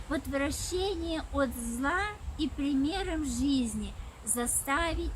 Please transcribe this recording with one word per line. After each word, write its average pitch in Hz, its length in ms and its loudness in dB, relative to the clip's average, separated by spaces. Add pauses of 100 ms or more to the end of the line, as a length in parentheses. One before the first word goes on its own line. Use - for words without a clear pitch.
в - 40 -2
отвращение 330 1120 0 (100)
от 277 220 4
зла 247 480 0 (360)
и 302 100 2
примером 311 760 0
жизни 240 680 2 (320)
заставить 311 920 2